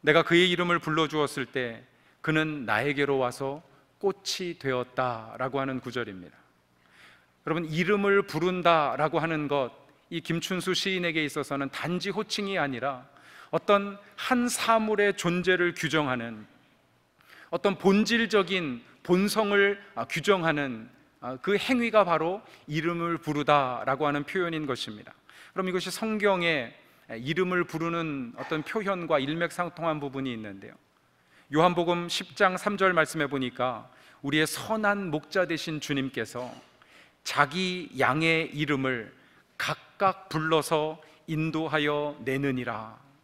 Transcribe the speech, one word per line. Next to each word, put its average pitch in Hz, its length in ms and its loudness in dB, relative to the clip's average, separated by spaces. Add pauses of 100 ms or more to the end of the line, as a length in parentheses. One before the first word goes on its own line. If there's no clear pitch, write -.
내가 156 220 4
그의 175 280 4
이름을 175 280 0
불러주었을 151 680 -2
때 120 380 -8 (360)
그는 156 460 0
나에게로 139 520 0
와서 135 440 -4 (360)
꽃이 185 600 -4
되었다라고 123 1000 -4
하는 135 200 -4
구절입니다. 107 560 -8 (1080)
여러분, 160 180 -2
이름을 196 580 2
부른다라고 160 1000 2
하는 156 280 -2
것, 135 220 0 (400)
이 165 100 -6
김춘수 170 540 -4
시인에게 175 500 -2
있어서는 139 460 -4
단지 175 400 -4
호칭이 196 480 -4
아니라 135 480 -4 (440)
어떤 202 480 2 (180)
한 247 320 2
사물의 214 680 2
존재를 175 600 2
규정하는, 127 720 -2 (1040)
어떤 190 280 0
본질적인 196 1040 2 (220)
본성을, 202 800 4 (120)
아, 117 100 -4
규정하는, 147 840 0 (300)
아, 127 200 -10
그 202 160 0
행위가 226 480 4
바로 170 380 0 (240)
이름을 170 520 -2
부르다라고 143 880 2
하는 147 180 0
표현인 165 420 -4
것입니다. 117 480 -6 (380)
그럼 185 160 -2
이것이 180 220 -2
성경에 185 840 0 (340)
이름을 165 560 0
부르는 160 720 -4
어떤 156 260 -4
표현과 175 580 -2
일맥상통한 160 800 -4
부분이 135 320 -6
있는데요. 104 420 -12 (800)
요한복음 175 540 4
십 - 260 -6
장 185 220 4
삼 202 200 -2
절 190 160 4
말씀해 156 360 2
보니까 127 600 -4 (340)
우리의 156 260 2
선한 202 640 -2
목자 165 360 0
되신 156 340 -4
주님께서 123 720 -4 (680)
자기 180 680 0 (100)
양의 156 560 2
이름을 135 580 -2 (440)
각각 - 720 -2
불러서 156 720 0 (280)
인도하여 151 960 0
내느니라. 123 720 -4 (260)